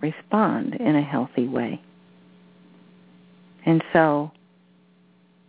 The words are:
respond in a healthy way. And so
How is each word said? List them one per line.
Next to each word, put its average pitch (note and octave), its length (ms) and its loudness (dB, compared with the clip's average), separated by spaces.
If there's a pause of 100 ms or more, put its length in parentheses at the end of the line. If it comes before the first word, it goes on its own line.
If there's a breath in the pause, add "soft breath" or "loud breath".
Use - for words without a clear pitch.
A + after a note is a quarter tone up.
respond - 720 -2
in F3+ 220 0
a C#3+ 60 2
healthy B2+ 440 -4
way. A#2+ 340 -6 (1900)
And E3 160 4 (100)
so D#3 380 2 (1200)